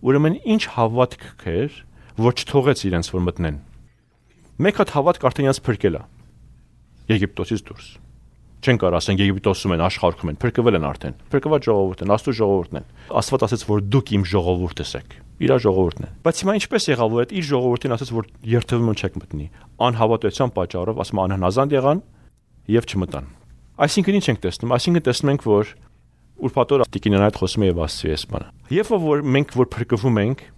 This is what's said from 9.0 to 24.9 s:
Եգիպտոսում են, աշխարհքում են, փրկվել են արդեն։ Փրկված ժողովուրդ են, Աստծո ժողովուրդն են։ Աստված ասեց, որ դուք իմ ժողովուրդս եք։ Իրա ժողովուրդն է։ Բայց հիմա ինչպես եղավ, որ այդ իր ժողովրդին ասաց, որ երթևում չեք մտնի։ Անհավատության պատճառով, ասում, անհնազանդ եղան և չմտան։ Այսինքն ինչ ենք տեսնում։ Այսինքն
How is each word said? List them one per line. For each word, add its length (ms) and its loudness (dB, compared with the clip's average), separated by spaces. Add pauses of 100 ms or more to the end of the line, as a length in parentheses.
Եգիպտոսում 540 2
են, 100 0
աշխարհքում 460 0
են, 100 -8
փրկվել 380 2
են 80 -2
արդեն։ 300 -8 (100)
Փրկված 400 -2
ժողովուրդ 360 0
են, 120 0
Աստծո 200 -2
ժողովուրդն 460 0
են։ 60 -18 (340)
Աստված 260 0
ասեց, 200 -2
որ 200 0
դուք 300 0
իմ 100 2
ժողովուրդս 680 -2
եք։ 200 -14 (200)
Իրա 240 2
ժողովուրդն 460 2
է։ 40 -14 (140)
Բայց 160 0
հիմա 160 0
ինչպես 300 -2
եղավ, 260 2
որ 120 2
այդ 120 -12
իր 100 -4
ժողովրդին 500 0
ասաց, 200 -8
որ 120 -4 (180)
երթևում 500 0
չեք 240 -6
մտնի։ 260 -10 (400)
Անհավատության 680 0
պատճառով, 460 -4
ասում, 180 -2
անհնազանդ 560 0
եղան 240 2 (680)
և 200 2
չմտան։ 380 -4 (500)
Այսինքն 400 2
ինչ 100 0
ենք 140 0
տեսնում։ 320 -4
Այսինքն 340 2